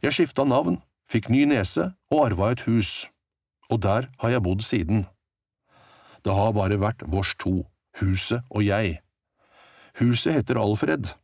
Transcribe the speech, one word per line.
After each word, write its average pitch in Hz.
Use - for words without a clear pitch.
Jeg 143
skifta 147
navn, 120
fikk -
ny 131
nese 147
og 151
arva 98
et 120
hus, 113
og 110
der 113
har 117
jeg 127
bodd 95
siden. 101
Det 98
har 104
bare 101
vært 107
vårs 95
to, 92
huset 101
og 104
jeg. 101
Huset 120
heter 127
Alfred. 107